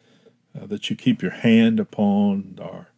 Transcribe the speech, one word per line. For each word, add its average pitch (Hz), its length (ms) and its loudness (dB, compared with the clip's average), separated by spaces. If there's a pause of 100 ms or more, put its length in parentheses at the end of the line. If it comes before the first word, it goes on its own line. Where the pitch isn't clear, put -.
(540)
uh, - 120 -14
that 104 240 -8
you 107 60 -6
keep - 260 -2
your 92 80 -4
hand 113 500 4
upon 101 800 0
our 92 380 -16